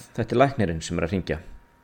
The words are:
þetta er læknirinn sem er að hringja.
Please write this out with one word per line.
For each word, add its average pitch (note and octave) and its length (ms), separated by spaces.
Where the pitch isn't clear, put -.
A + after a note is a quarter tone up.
þetta A2+ 180
er A#2+ 60
læknirinn F#2+ 420
sem E2+ 160
er E2+ 80
að E2+ 60
hringja. E2 260